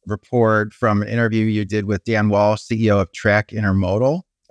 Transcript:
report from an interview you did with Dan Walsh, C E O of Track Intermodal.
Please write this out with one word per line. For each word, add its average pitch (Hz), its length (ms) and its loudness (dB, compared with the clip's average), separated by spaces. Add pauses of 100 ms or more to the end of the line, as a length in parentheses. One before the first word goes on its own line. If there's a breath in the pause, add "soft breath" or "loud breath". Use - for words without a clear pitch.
report 107 680 0
from 107 300 0
an 104 60 -4
interview 110 380 0
you 107 200 -2
did 104 200 -4
with 101 180 -4
Dan 107 260 0
Walsh, 104 320 2
C 113 240 -4
E 107 60 4
O 101 80 2
of 95 140 -2
Track 104 360 0
Intermodal. 107 720 0 (300)